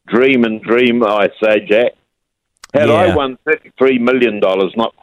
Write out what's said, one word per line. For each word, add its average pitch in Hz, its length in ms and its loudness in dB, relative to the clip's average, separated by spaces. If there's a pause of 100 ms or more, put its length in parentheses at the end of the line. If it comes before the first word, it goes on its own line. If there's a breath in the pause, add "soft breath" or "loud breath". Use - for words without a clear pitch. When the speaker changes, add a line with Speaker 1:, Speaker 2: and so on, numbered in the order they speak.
Speaker 1:
dream 127 380 2
and 110 180 -4
dream, 120 420 0
I 104 240 0 (140)
say, 107 240 2
Jack. 110 260 0 (840)
Had 143 160 2
I 170 160 2
Speaker 2:
Yeah. 170 80 0
Speaker 1:
won 135 300 -4
thirty-three 135 540 -2
million 120 420 0
dollars, 95 360 0
not 113 260 -4